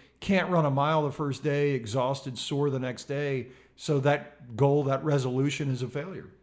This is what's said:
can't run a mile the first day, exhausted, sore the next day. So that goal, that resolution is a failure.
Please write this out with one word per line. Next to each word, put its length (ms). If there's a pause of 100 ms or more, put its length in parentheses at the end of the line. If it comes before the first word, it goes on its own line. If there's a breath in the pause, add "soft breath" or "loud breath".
(200 loud breath)
can't 300
run 160
a 60
mile 320
the 80
first 320
day, 280
exhausted, 640
sore 320
the 100
next 260
day. 420 (280 loud breath)
So 260
that 540
goal, 280
that 200
resolution 680
is 100
a 60
failure. 420 (140)